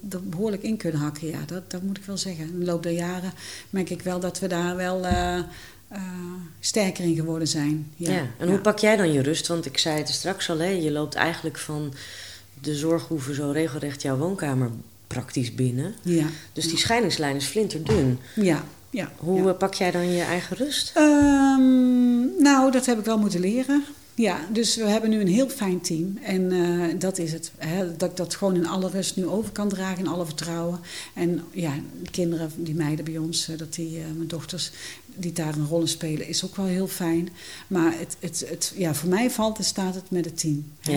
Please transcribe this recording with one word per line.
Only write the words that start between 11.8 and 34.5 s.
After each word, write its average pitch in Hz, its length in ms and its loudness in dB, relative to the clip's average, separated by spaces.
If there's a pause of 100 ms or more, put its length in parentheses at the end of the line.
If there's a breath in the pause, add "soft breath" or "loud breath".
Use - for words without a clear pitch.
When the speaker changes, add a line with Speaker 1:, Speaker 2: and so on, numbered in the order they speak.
Speaker 2:
de 147 140 -4
zorghoeve 160 580 0
zo 143 180 -2
regelrecht 147 500 -2
jouw 135 160 0
woonkamer 143 520 0 (380)
praktisch 117 480 -4
binnen. 127 460 0
Speaker 1:
Ja. 170 240 2 (280 loud breath)
Speaker 2:
Dus 160 100 -6
die 165 100 -2
Speaker 1:
Ja. 156 60 -2
Speaker 2:
scheidingslijn 160 560 2
is 139 100 -4
flinterdun. 156 720 2 (160 loud breath)
Speaker 1:
Ja, 170 280 2 (260)
ja, - 280 -6
Speaker 2:
Hoe, 185 260 2
Speaker 1:
ja. 190 60 6
Speaker 2:
eh, 180 80 2
pak 190 160 0
jij 180 180 0
dan 175 200 0
je 175 100 2
eigen 180 360 -2
rust? 277 380 -2
Speaker 1:
Ehm, 269 1500 6
nou, 269 300 8
dat 254 140 2
heb 233 140 2
ik 202 60 -4
wel 220 120 2
moeten 190 220 2
leren. 254 440 2 (340)
Ja, 196 220 4 (120)
dus 226 240 2
we 226 120 -2
hebben 220 220 4
nu 220 120 4
een 196 60 4
heel 247 220 6
fijn 185 320 0
team. 180 420 -2
En, 185 280 2
eh, 175 480 2
dat 185 180 0
is 165 160 -2
het. 165 240 -10
Hè, 170 400 -2
dat 180 120 0
ik 175 80 -12
dat 170 180 -4
gewoon 190 200 2
in 165 120 2
alle 185 220 -2
rust 190 260 -4
nu 185 120 0
over 202 240 -2
kan 208 180 -2
dragen, 190 300 -4
in 185 80 -2
alle 170 180 -2
vertrouwen. 170 540 -4 (340 loud breath)
En 175 380 0
ja, 165 220 -4 (300)
de 185 80 -10
kinderen, 165 440 -2
die 165 200 -6
meiden 151 300 0
bij 160 120 -6
ons, 160 320 -4
eh, 160 80 -6
dat 160 160 -10
die, 165 240 -8
eh, 160 60 -8 (120)
mijn 165 120 -6
dochters, - 440 -8 (440 loud breath)